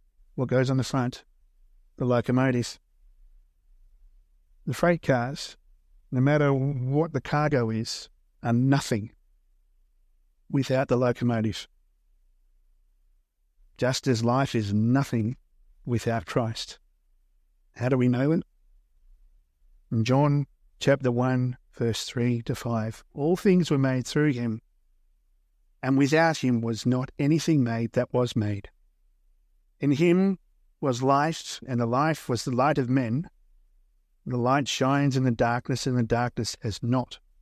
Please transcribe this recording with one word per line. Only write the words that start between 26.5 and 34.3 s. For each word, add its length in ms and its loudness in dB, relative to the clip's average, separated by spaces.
was 260 -4
not 320 0
anything 460 2
made 280 -2
that 200 -2
was 240 0
made. 340 -2
In 100 2
him 480 2
was 220 -2
life, 640 0
and 140 -2
the 60 0
life 420 0
was 160 -2
the 80 -4
light 260 2
of 100 0
men. 400 -2
The 120 -4